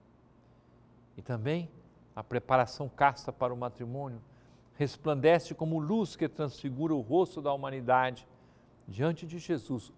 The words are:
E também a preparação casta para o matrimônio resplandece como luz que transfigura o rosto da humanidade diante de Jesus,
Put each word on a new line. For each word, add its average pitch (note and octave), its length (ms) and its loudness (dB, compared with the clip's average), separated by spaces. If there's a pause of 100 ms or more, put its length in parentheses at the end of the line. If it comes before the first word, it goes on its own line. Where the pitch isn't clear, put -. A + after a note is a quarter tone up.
(1160)
E G2 60 -14
também C#3+ 480 -4 (460)
a A2 80 -8
preparação B2+ 640 0
casta C#3 440 0
para B2 220 -2
o B2 40 -8
matrimônio B2 640 -8 (540)
resplandece D#3 800 2
como D#3+ 240 -2
luz F3 380 0
que E3 140 0
transfigura C#3 640 -2
o C3+ 60 2
rosto E3 400 2
da C#3+ 120 0
humanidade B2+ 760 2 (600)
diante D#3+ 400 -2
de E3+ 100 -10
Jesus, C#3+ 600 -4